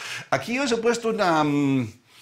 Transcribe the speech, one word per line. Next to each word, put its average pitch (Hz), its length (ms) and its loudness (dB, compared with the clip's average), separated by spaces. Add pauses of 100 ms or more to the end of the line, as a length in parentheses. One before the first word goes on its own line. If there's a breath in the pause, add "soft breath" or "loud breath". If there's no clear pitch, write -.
(320 loud breath)
Aquí 214 280 -2
os 277 120 0
he 233 60 2
puesto 226 360 0
una, 175 300 2
mm, 139 440 2 (340 loud breath)